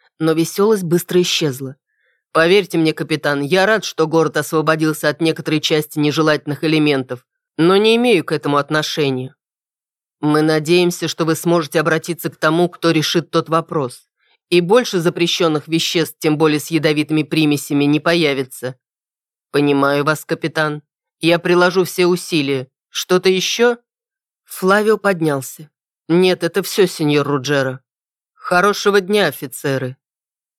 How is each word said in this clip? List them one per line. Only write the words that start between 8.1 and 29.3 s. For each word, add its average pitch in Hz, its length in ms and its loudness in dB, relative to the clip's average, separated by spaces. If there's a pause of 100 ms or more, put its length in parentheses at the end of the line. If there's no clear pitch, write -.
к - 80 -6
этому 147 260 -2
отношения. 143 760 -2 (840)
Мы 151 220 2
надеемся, 160 680 2
что 160 180 -4
вы 160 100 0
сможете 170 440 0
обратиться 156 500 -2
к - 80 -20
тому, 165 320 2
кто 170 220 -2
решит 156 380 0
тот 160 200 -2
вопрос. 160 600 -4 (400)
И 175 120 4
больше 196 380 2
запрещенных 165 680 0
веществ, 160 520 -2
тем 151 180 0
более 151 220 2
с - 80 -12
ядовитыми 156 560 0
примесями, 147 640 0
не 147 140 2
появится». 139 760 -2 (760)
«Понимаю 143 520 2
вас, 151 200 -2
капитан. 151 600 -4 (360)
Я 170 200 2
приложу 180 440 2
все 175 220 -2
усилия. 147 640 -2 (220)
Что-то 185 400 -2
еще?» 233 480 0 (680)
Флавио 208 520 2
поднялся. 160 720 -2 (380)
«Нет, 180 360 2
это 170 200 -2
все, 185 240 2
сеньор 147 400 0
Руджеро». 135 540 -2 (520)
«Хорошего 196 680 0
дня, 196 260 0
офицеры». 135 680 -6 (600)